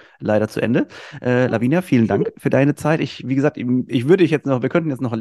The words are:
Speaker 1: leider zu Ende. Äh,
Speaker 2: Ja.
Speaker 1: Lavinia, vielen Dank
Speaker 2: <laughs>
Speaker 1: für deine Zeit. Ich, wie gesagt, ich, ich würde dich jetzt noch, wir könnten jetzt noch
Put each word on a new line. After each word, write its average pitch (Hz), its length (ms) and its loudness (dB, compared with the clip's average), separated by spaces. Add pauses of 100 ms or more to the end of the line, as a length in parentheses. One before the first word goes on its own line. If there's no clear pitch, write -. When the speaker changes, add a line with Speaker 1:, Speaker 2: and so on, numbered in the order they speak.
(180)
Speaker 1:
leider 107 300 0
zu - 120 -6
Ende. 131 280 0 (320)
Äh, 123 220 2
Speaker 2:
Ja. 127 40 2
Speaker 1:
Lavinia, 123 360 0
vielen 117 240 2
Dank 98 280 0
Speaker 2:
<laughs> - 40 -20
Speaker 1:
für - 120 -2
deine 139 240 2
Zeit. 156 260 -2
Ich, 135 280 -8
wie 131 60 -2
gesagt, 139 220 0
ich, 120 100 -6 (220)
ich 120 200 -2
würde 190 160 6
dich 139 60 4
jetzt 151 160 -2
noch, 127 160 0
wir 131 60 0
könnten 165 220 -2
jetzt 123 120 -6
noch 117 180 -4